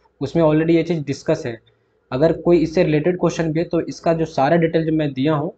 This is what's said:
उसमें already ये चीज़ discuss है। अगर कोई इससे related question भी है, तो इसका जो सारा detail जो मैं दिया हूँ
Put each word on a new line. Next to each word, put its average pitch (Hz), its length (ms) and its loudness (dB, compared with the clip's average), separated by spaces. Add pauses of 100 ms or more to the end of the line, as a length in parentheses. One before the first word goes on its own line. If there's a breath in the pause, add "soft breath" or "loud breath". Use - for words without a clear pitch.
(200)
उसमें - 220 0
already 156 280 4
ये 165 120 4
चीज़ 165 200 -2
discuss 143 440 -4
है। 113 140 -10 (520)
अगर 151 200 2
कोई 175 260 2
इससे 165 260 0
related 156 320 0
question 165 360 -2
भी 160 80 -2
है, 175 60 -2
तो 165 140 -2
इसका 160 320 -4
जो 160 120 0
सारा 147 320 0
detail 165 280 0
जो 160 80 -2
मैं 151 200 0
दिया 135 220 0
हूँ 151 240 -4